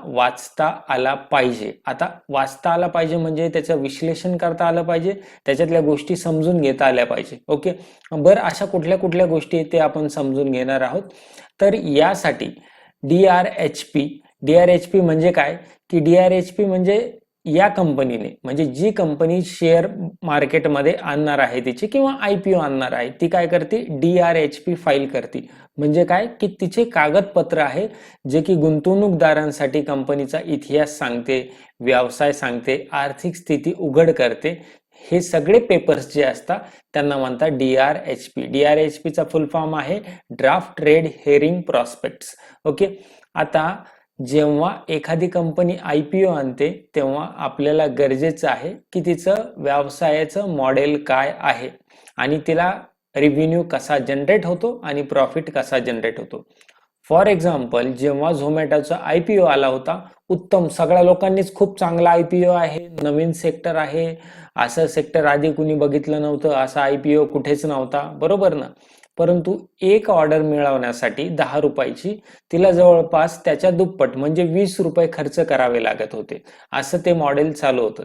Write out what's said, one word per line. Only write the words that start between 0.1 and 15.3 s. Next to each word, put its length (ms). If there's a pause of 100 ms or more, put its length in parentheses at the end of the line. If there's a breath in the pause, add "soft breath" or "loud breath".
आला 260
पाहिजे. 580 (140)
आता 220 (200)
वाचता 420
आला 160
पाहिजे 300
म्हणजे 320
त्याचं 280
विश्लेषण 600
करता 280
आलं 180
पाहिजे, 320 (320 loud breath)
त्याच्यातल्या 340
गोष्टी 360
समजून 440
घेता 260
आल्या 200
पाहिजे. 320 (100)
ओके, 240 (400 loud breath)
बरं, 280
अशा 240
कुठल्या 340
कुठल्या 280
गोष्टी 300
आहेत 160
ते 60
आपण 300
समजून 420
घेणार 300
आहोत. 220 (580 loud breath)
तर 140
यासाठी 760 (520 soft breath)
डीआरएचपी, 1160 (220 soft breath)
डीआरएचपी 580
म्हणजे 320